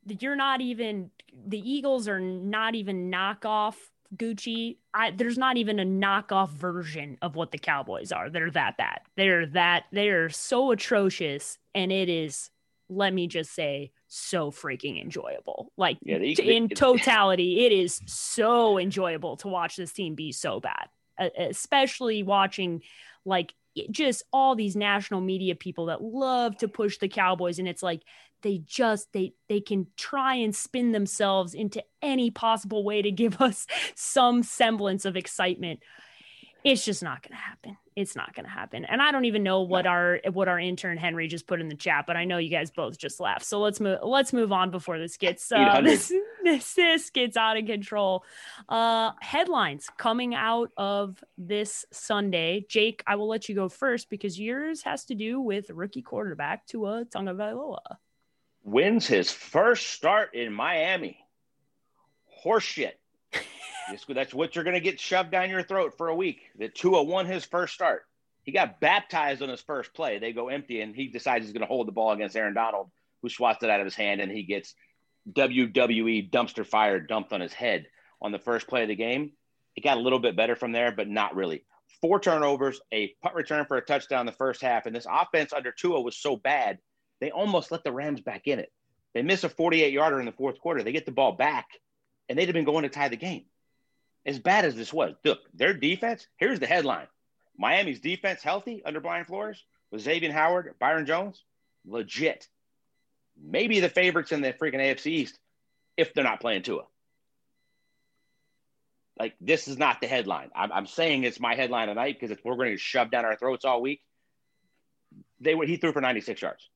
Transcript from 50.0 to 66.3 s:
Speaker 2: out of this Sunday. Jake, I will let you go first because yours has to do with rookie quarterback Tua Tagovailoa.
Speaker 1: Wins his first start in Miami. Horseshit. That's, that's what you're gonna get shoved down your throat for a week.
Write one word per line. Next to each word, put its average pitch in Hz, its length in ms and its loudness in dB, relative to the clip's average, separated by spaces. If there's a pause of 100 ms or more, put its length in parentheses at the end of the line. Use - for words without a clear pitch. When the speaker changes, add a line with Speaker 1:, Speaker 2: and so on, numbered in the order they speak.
Speaker 2:
out 233 440 0
of 202 440 -2 (140)
this 202 560 -4
Sunday. 196 760 0
Jake, 220 380 2
I 202 100 0
will 214 120 -2
let 220 220 -4
you 208 40 -4
go 190 140 0
first 240 400 -2
because 202 320 -6
yours 277 420 -6
has - 240 -6
to 262 80 -6
do 220 260 -4
with 202 300 -4
rookie 190 320 -10
quarterback 185 640 -6
Tua 220 380 -6
Tagovailoa. 208 920 -8 (640)
Speaker 1:
Wins 170 440 4
his 95 240 4
first - 580 2
start 196 460 2
in 117 160 -4
Miami. 160 680 -2 (1200)
Horseshit. 170 500 0 (960)
That's, - 160 -12
that's 131 280 -4
what 165 200 -2
you're 175 100 -4
gonna 180 160 2
get 175 180 -2
shoved 185 320 0
down 185 200 0
your 185 120 -2
throat 180 340 -2
for 165 120 -4
a 160 60 0
week. 170 280 -2 (160)